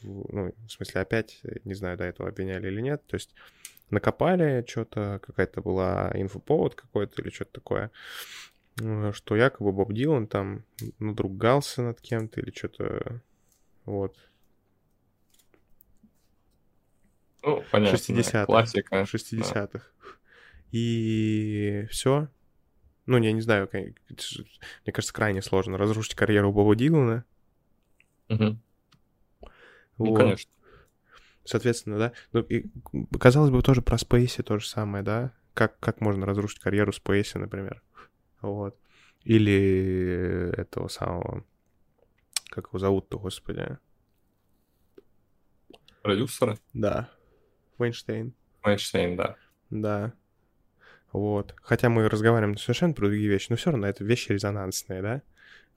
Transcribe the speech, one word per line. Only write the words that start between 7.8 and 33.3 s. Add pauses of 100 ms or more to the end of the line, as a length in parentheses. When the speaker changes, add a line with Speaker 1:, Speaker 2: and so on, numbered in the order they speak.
Speaker 1:
э,
что
якобы
Боб
Дилан
там (340)
надругался
над
кем-то
или
че-то, (640)
вот. (3250)
Speaker 2:
Ну,
понятно,
Speaker 1:
Шестидесятых.
Speaker 2:
классика, (300)
да.
Speaker 1:
Шестидесятых. (760)
И
все. (800)
Ну,
я
не
знаю,
кон-, (140)
это
ж, (460)
мне
кажется,
крайне
сложно
разрушить
карьеру
Боба
Дилана. (1040)
Speaker 2:
Мгм. (1400)
Ну,
Speaker 1:
Вот.
Speaker 2:
конечно. (920)
Speaker 1:
Соответственно,
да. (200)
Ну,
и, (520)
казалось